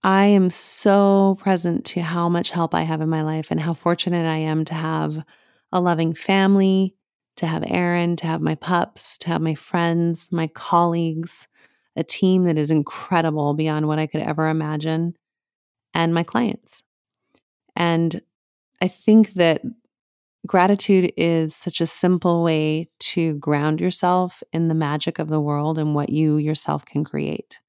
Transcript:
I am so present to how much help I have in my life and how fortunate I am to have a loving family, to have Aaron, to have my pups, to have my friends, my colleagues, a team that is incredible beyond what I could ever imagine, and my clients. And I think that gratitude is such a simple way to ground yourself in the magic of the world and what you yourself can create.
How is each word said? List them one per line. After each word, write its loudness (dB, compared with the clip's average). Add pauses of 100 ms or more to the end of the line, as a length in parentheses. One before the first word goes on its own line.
I 4
am 6
so 2
present -2
to -4
how -2
much -2
help -2
I 2
have -2
in -2
my -2
life -4
and -2
how -4
fortunate -2
I -2
am -2
to -10
have -4 (480)
a -2
loving 0
family, 2 (400)
to -6
have -4
Aaron, 0
to -8
have -4
my -2
pups, -4
to -8
have -2
my -2
friends, -2
my -2
colleagues, -2 (480)
a -2
team 2
that 2
is 0
incredible 0
beyond -2
what -2
I -2
could -4
ever -2
imagine, -2 (800)
and 0
my 0
clients. -6 (960)
And 0 (640)
I 0
think 4
that 4 (840)
gratitude 4
is 0
such -6
a 2
simple 2
way 0 (100)
to -2
ground 0
yourself 0 (100)
in 0
the 0
magic -2
of -6
the 0
world -2
and -2
what -2
you 2
yourself -4
can -4
create. -8